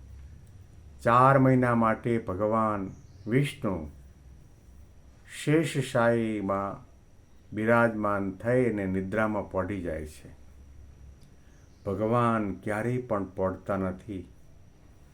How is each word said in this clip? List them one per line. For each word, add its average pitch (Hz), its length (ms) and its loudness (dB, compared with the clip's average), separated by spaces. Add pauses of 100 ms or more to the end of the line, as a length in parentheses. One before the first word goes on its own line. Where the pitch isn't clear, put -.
(1040)
ચાર 127 360 6
મહિના 127 360 4
માટે 113 440 2
ભગવાન 107 720 -2 (360)
વિષ્ણુ 107 640 -2 (1500)
શેષશાહીમાં 117 1500 0 (640)
બિરાજમાન 107 800 2
થઈને 113 540 0
નિદ્રામાં 95 640 -2
પડી 92 320 -4
જાય 80 240 -8
છે. - 280 -20 (1500)
ભગવાન 110 680 0
ક્યારેય 110 440 -4
પણ 107 260 -4
પડતા 92 520 -4
નથી, 92 520 -8 (840)